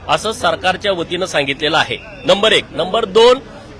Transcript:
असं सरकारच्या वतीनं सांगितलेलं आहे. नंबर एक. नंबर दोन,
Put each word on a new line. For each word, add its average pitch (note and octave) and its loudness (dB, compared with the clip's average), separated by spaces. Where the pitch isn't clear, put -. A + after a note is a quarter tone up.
असं D#3+ -2
सरकारच्या F3+ -2
वतीनं F3 -4
सांगितलेलं D3 -2
आहे. B2 -2
नंबर G3+ 2
एक. D3+ 2
नंबर F#3 -4
दोन, A3+ 6